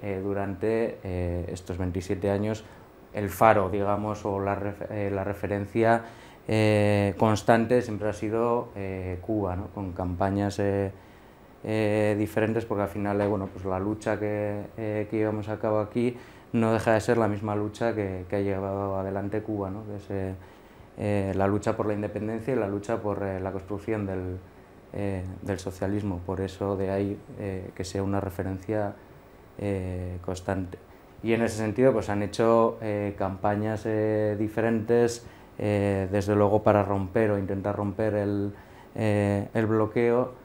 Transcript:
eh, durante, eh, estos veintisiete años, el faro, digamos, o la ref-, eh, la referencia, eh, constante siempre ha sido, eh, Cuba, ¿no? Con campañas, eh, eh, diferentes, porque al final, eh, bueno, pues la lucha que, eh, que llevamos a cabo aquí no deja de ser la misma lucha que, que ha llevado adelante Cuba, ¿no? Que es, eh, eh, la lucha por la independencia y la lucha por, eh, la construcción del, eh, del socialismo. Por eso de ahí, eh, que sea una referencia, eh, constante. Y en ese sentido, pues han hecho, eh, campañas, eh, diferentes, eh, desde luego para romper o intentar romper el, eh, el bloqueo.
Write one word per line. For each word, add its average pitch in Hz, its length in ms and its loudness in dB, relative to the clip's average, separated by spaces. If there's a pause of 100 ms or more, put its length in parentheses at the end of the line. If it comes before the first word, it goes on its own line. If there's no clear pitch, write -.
eh, 98 200 -4
durante, 101 800 -2
eh, 87 440 -2
estos 87 320 -8
veintisiete 92 500 -2
años, 104 340 0 (480)
el 104 180 -4
faro, 104 420 6
digamos, 101 520 -2
o 98 160 -2
la 98 140 0
ref-, 101 380 -6
eh, 104 200 -2
la 98 120 -2
referencia, 104 800 2 (440)
eh, 104 720 4
constante 113 640 4
siempre 104 260 -4
ha 104 60 -2
sido, 117 600 0
eh, 92 480 -6
Cuba, 98 320 0
¿no? 101 180 -6
Con 95 200 -6
campañas, 98 640 0
eh, 98 320 2 (720)
eh, 107 560 2
diferentes, 110 460 0
porque 101 180 -2
al 98 60 -2
final, 101 300 -2
eh, 101 60 2
bueno, 98 260 0
pues 92 140 -12
la 92 140 -2
lucha 107 400 -2
que, 104 420 -4 (160)
eh, 107 320 -4
que 113 80 -2
llevamos 107 320 -2
a 107 80 -4
cabo 107 220 0
aquí 117 360 0 (380)
no 113 180 4
deja 113 220 4
de 110 80 4
ser 120 160 4
la 113 100 4
misma 104 280 -2
lucha 107 400 -2
que, 95 340 -4
que 104 60 -2
ha 101 60 2
llevado 98 580 -2
adelante 98 420 -4
Cuba, 101 300 -4
¿no? 104 160 -10
Que 104 80 -10
es, 98 160 -12
eh, 95 240 -4 (640)
eh, 101 360 0
la 95 120 4
lucha 104 280 2
por 107 120 0
la 104 80 0
independencia 110 580 -4
y 127 40 0
la 107 100 0
lucha 101 300 -2
por, 98 260 -2
eh, 95 160 -4
la 95 120 -4
construcción 101 540 -4
del, 92 320 -6 (560)
eh, 98 300 -4 (180)
del 95 160 -4
socialismo. 98 720 -4
Por 92 140 -2
eso 98 360 -2
de 95 140 -2
ahí, 101 280 0 (200)
eh, 95 340 -8
que 95 100 -10
sea 98 200 -4
una 98 160 0
referencia, 95 760 -4 (640)
eh, 92 680 -4
constante. 92 540 -4 (440)
Y 113 120 2
en 113 80 2
ese 113 160 0
sentido, 110 340 4
pues 107 180 0
han 104 140 0
hecho, 113 580 4
eh, 104 360 -2
campañas, 104 680 0
eh, 107 540 2
diferentes, 113 880 2 (300)
eh, 101 540 2
desde 101 220 2
luego 104 300 6
para 104 200 8
romper 98 480 2
o 104 60 2
intentar 98 380 -2
romper 104 380 0
el, 101 400 0 (420)
eh, 104 580 2
el 113 120 2
bloqueo. 117 640 2 (140)